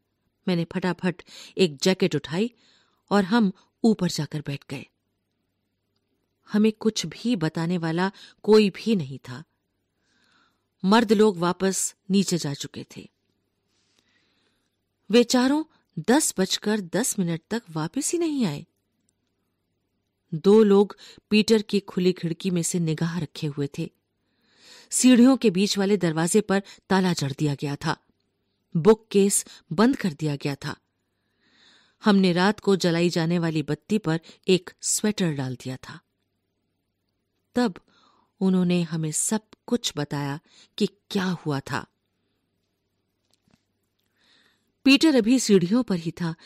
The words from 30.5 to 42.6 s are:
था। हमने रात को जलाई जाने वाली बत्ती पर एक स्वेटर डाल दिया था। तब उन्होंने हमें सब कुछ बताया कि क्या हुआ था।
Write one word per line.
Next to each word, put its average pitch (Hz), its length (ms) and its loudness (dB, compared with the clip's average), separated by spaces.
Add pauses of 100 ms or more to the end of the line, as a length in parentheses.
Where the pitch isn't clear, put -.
था। - 240 -12 (1200)
हमने 190 300 4
रात 185 260 0
को 196 160 2
जलाई 170 340 0
जाने 170 300 -2
वाली 160 240 -2
बत्ती 151 340 -4
पर 160 220 -2 (280)
एक 180 220 0 (120)
स्वेटर 190 520 -2
डाल 131 220 -6
दिया 131 220 -12
था। - 220 -20 (1600)
तब 240 240 -2 (600)
उन्होंने 180 420 2
हमें 160 300 -6
सब - 360 -4 (180)
कुछ - 320 -4
बताया 143 420 -6 (380)
कि 208 80 0
क्या - 400 -6
हुआ 156 340 -4
था। - 280 -10 (3000)